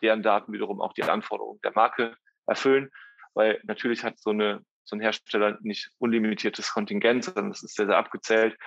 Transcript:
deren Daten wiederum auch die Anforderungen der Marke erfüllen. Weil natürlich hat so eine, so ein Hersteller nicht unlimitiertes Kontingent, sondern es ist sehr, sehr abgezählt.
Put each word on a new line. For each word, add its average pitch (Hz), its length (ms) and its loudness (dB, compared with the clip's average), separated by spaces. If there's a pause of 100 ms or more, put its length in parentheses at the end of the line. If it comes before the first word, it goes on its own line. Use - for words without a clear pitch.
deren 110 220 2
Daten 107 300 2
wiederum 104 280 -6
auch 90 120 -4
die 104 100 -4
Anforderungen 107 600 -4
der 104 100 -2
Marke 117 420 2 (320)
erfüllen. 135 420 2 (460)
Weil 107 300 2
natürlich 113 380 -4
hat 113 160 -8
so 107 120 -2
eine, 104 340 -2 (200)
so 107 100 -10
ein 104 60 -8
Hersteller 107 600 0
nicht 104 380 -8
unlimitiertes 110 760 0
Kontingent, 113 520 0
sondern 101 260 -4
es - 100 -14
ist - 140 -16
sehr, 107 100 0
sehr 98 120 4
abgezählt. 110 680 0